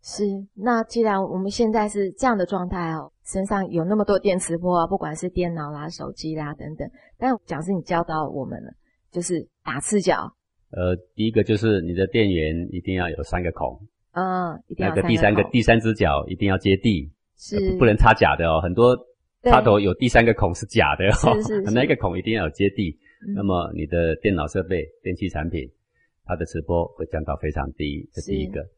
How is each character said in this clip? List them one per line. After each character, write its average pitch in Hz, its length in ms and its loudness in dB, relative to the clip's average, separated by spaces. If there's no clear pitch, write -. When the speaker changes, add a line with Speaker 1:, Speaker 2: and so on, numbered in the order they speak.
Speaker 1:
是， - 240 -4
那 226 300 0
既 - 140 -4
然 202 240 2
我 185 140 -4
们 190 120 -2
现 220 220 0
在 214 160 0
是 202 260 -2
这 - 120 -4
样 240 100 4
的 185 100 0
状 180 220 -4
态 175 240 -4
哦， 151 180 -8
身 190 220 -6
上 196 240 -2
有 165 160 -2
那 202 100 0
么 208 80 2
多 196 160 2
电 185 180 2
磁 170 200 -4
波 175 220 0
啊， 165 80 2
不 196 100 -2
管 156 180 -6
是 180 140 -6
电 175 240 -2
脑 151 180 -8
啦、 147 160 -10
手 143 240 -12
机 160 240 -8
啦 151 200 -8
等 151 200 -12
等， 147 140 -10
但 254 140 0
讲 151 160 -8
师 175 100 -4
你 185 120 0
教 170 200 -2
导 156 240 -4
我 135 160 -8
们 - 200 -10
了， - 100 -18
就 175 100 -6
是 175 260 -4
打 131 160 -6
赤 202 220 0
脚。 - 280 0
Speaker 2:
呃， 90 240 0
第 107 100 0
一 113 60 0
个 113 120 4
就 107 120 2
是 104 260 2
你 85 120 -4
的 95 140 2
电 104 220 2
源 82 420 0
一 90 100 -6
定 92 140 -2
要 90 160 -2
有 73 120 -6
三 90 180 -4
个 85 100 -2
孔。 67 280 -6
Speaker 1:
嗯， 180 560 -4
一 - 60 -14
定 175 120 -4
要 101 80 0
三 - 20 -4
个 - 80 2
孔。 175 60 0
Speaker 2:
那 - 0 -
个 - 0 -
第 117 60 4
三 104 200 4
个， - 160 2
第 120 100 4
三 113 180 6
只 110 140 2
脚 76 340 2
一 90 80 -6
定 101 140 0
要 95 80 2
接 95 180 4
地。 90 340 0
Speaker 1:
是。 - 180 -10
Speaker 2:
呃， 190 160 0
不， 185 60 -2
不 135 80 6
能 110 100 6
插 113 180 8
假 76 220 4
的 82 140 0
哦， 80 100 4
很 87 140 -2
多 123 240 4
插 240 180 6
头 104 180 6
有 98 140 2
第 127 160 0
三 117 160 6
个 113 80 4
孔 87 200 0
是 - 120 -8
假 73 320 2
的 90 100 0
哦。 120 260 4
Speaker 1:
对。 214 100 2
是， 220 40 -4
是， - 40 -4
是。 104 60 -2
Speaker 2:
<laughs> - 20 0
那 123 140 2
个 143 80 2
孔 90 220 -4
一 92 40 -4
定 110 120 -2
要 107 100 0
有 78 60 -2
接 98 220 2
地。 90 280 -4
Speaker 1:
嗯。 101 80 -6
Speaker 2:
那 98 80 -4
么 90 320 -2
你 80 120 -6
的 82 320 0
电 101 180 0
脑 76 120 -2
设 92 160 -4
备、 82 220 -4
电 92 140 -4
器 92 140 -4
产 80 200 -6
品， 73 180 -6
它 90 100 -4
的 82 100 -6
磁 82 160 -8
波 85 240 0
会 80 80 -6
降 78 180 -6
到 76 140 -6
非 78 120 -4
常 69 220 -4
低， 73 400 -6
这 85 120 -12
第 - 180 -4
一 185 60 -6
个。 196 140 -8
Speaker 1:
是。 - 160 -14